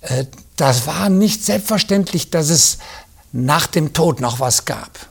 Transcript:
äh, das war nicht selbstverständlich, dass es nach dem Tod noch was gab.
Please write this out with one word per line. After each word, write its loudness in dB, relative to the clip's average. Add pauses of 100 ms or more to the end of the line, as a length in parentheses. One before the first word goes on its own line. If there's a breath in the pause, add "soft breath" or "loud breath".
äh, -4 (300)
das 2
war -2
nicht 2
selbstverständlich, 0
dass 0
es 2 (540 loud breath)
nach 0
dem -2
Tod 2
noch -2
was 0
gab. -10